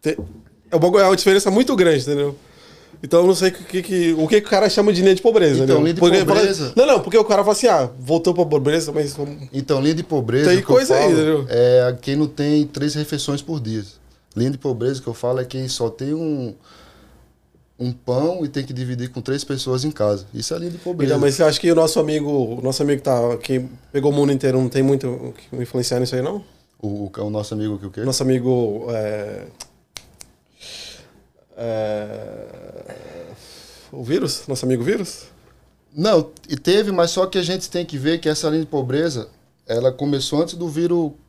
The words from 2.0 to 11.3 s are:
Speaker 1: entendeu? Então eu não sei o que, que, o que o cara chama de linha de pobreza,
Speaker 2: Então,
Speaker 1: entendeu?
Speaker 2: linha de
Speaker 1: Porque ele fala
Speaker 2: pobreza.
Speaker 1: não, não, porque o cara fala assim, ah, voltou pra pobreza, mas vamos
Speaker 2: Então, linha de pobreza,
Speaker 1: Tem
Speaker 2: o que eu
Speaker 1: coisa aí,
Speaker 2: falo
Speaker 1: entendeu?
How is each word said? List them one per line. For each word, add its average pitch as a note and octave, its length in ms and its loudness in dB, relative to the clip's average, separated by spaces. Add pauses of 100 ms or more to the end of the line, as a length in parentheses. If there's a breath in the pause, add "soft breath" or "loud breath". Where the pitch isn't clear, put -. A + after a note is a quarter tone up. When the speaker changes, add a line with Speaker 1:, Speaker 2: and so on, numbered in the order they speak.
Speaker 1:
entendeu? C#3+ 340 -4 (680 soft breath)
Então E3 180 4
eu F3+ 60 4
não F#3+ 80 6
sei F#3 160 2
o - 20 -12
que, F3+ 300 -6
que, F3 320 0
o D#3 120 0
que G#3 120 4
o G#3 40 4
cara G#3 280 2
chama G#3 200 4
de F3+ 120 2
linha F#3+ 120 6
de F#3 60 -2
pobreza, F3 420 4
Speaker 2:
Então, - 20 4
Speaker 1:
entendeu? C3+ 180 4
Speaker 2:
linha E3 120 2
de D#3+ 60 -2
Speaker 1:
Porque F3+ 160 6
ele F#3+ 80 4
fala G3+ 160 4
Speaker 2:
pobreza. F3+ 340 0
Speaker 1:
não, B3+ 120 6
não, B3+ 140 6
porque G3+ 180 2
o G#3 60 6
cara G3+ 180 2
fala G#3 100 2
assim, G#3 140 2
ah, D3 240 4 (100)
voltou E3 320 0
pra E3+ 140 2
pobreza, D3 460 0
mas C#3+ 200 -2
vamos C#3+ 400 -10
Speaker 2:
Então, C3+ 300 -2
linha D#3 120 2
de E3+ 80 -4
pobreza, C3+ 460 0
Speaker 1:
Tem F3+ 120 6
Speaker 2:
o - 20 -8
que - 80 -4
eu - 40 8
Speaker 1:
coisa C4+ 200 4
aí, - 80 4
Speaker 2:
falo E3+ 100 4
Speaker 1:
entendeu? D#3 380 2